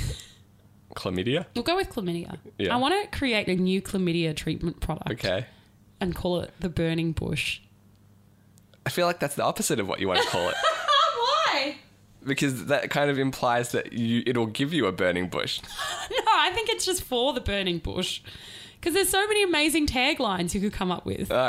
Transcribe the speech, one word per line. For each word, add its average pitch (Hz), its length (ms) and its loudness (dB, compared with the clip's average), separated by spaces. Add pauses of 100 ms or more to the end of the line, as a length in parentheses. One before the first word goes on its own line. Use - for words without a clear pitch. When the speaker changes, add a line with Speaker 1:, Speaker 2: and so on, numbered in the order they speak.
(960)
Speaker 1:
Chlamydia? 107 500 -2 (100)
Speaker 2:
We'll 240 80 -4
go 330 120 2
with 381 140 0
chlamydia. 175 480 -6 (220)
Speaker 1:
Yeah. 196 160 0
Speaker 2:
I - 20 2
wanna 370 340 2
create 233 360 0
a 185 80 0
new 185 260 2
chlamydia 170 540 0
treatment 165 440 -4
product. - 320 -4
Speaker 1:
Okay. 98 340 -2 (540)
Speaker 2:
And 180 160 -2
call 175 260 -2
it - 180 -8
the 185 100 -4
burning 165 440 0
bush. - 480 -2 (1200)
Speaker 1:
I 135 40 -2
feel 175 180 2
like 175 120 0
that's - 160 -4
the 110 80 0
opposite 151 360 2
of 98 80 0
what - 120 -2
you 95 80 2
wanna 90 180 2
call 90 240 0
it. - 100 -2
Speaker 2:
<laughs> 640 580 2
Why? 466 580 0 (500)
Speaker 1:
Because 135 420 0
that 143 240 0
kind 143 180 4
of 139 80 2
implies 123 540 2
that - 220 -2
you, 117 340 2
it'll 120 180 2
give 135 260 -2
you 143 140 2
a 95 60 4
burning 90 380 2
bush. - 360 -4
Speaker 2:
<laughs> - 40 -16 (560)
No, 403 140 6
I 311 120 4
think 440 180 -2
it's 440 160 -2
just 359 180 -2
for 254 300 0
the 247 80 -4
burning 196 380 -2
bush. - 420 -4 (600)
'Cause 320 120 -2
there's 381 160 2
so 392 180 2
many 415 160 4
amazing 311 440 2
taglines 240 680 0
you 202 80 0
could 208 120 0
come 185 180 0
up - 140 -4
with. - 260 -4
Speaker 1:
All 117 60 2 (120)